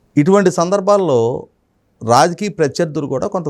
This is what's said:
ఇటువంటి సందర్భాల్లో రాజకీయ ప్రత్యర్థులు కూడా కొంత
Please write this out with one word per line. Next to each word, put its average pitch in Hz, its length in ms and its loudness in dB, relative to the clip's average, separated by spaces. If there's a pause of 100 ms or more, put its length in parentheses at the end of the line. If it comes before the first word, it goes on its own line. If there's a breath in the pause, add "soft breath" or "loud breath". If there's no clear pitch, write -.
(220)
ఇటువంటి 190 280 4 (120)
సందర్భాల్లో 185 580 0 (920)
రాజకీయ 170 460 2
ప్రత్యర్థులు 151 540 -2
కూడా 135 220 -4
కొంత 165 160 -6